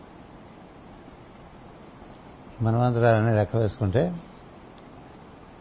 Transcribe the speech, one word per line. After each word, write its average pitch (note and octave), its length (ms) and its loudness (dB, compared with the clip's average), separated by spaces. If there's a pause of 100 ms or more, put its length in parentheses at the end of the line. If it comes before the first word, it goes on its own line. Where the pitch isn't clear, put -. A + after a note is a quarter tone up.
(2500)
మన్వంతరాలని A#2 760 2
లెక్క G#2 200 0
వేసుకుంటే A2+ 580 0 (1500)